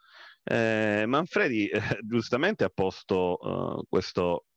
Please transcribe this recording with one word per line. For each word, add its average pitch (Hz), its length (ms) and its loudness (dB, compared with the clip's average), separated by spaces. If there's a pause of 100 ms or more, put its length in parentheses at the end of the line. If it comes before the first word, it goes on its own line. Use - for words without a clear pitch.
(420)
Eh, 110 640 2
Manfredi, 139 640 0
eh, 104 320 -2
giustamente 120 640 0
ha 92 80 0
posto, 90 1080 -2
eh, - 80 -10
questo, 90 580 0 (100)